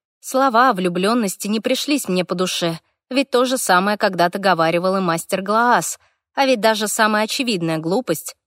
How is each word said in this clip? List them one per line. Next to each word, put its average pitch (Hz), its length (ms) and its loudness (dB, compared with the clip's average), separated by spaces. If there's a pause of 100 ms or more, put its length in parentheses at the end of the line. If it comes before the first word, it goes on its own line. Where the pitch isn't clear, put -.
(200)
Слова 262 500 2
о 233 40 2
влюбленности 185 760 -2
не 214 120 -2
пришлись 262 480 -2
мне 180 180 0
по 185 100 -4
душе, 180 440 -2 (300)
ведь 269 200 0
то 247 160 2
же 254 120 -2
самое 196 400 2
когда-то 185 420 0
говаривал 175 580 2
и 190 40 0
мастер 175 400 -2
Глаас, 220 580 0 (340)
а 277 120 2
ведь 254 160 2
даже 214 260 2
самая 214 380 0
очевидная 180 520 -2
глупость, 170 580 -4 (120)